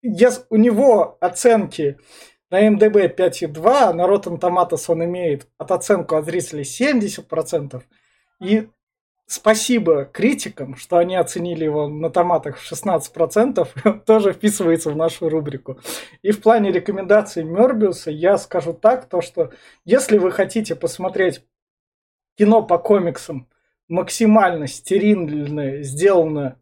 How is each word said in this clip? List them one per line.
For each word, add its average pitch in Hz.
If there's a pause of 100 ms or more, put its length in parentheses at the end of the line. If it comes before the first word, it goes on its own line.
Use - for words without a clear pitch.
Ес-, 240
у 220
него 220
оценки 160 (500)
на 190
М 214
Д 214
Б 202
пять 180
и -
два, 190
а 170
на 175
Rotten 196
Tomatoes 175
он 165
имеет 175 (120)
от 151
оценку 180
от 151
зрителей 160
семьдесят 226
процентов. 151 (580)
И 214 (600)
спасибо 214
критикам, 175
что -
они 175
оценили 175
его 151
на 151
томатах 170
в -
шестнадцать -
процентов. 180 (160)
<laughs> 208
Тоже 208
вписывается 165
в 147
нашу 160
рубрику. 143 (440)
И 196
в 208
плане 214
рекомендаций 196
Мербиуса 196
я 175
скажу 170
так, 247
то 175
что 165 (340)
если 220
вы 180
хотите 196
посмотреть 180 (920)
кино 214
по 170
комиксам, 170 (400)
максимально 180
стерильно 151
сделано 151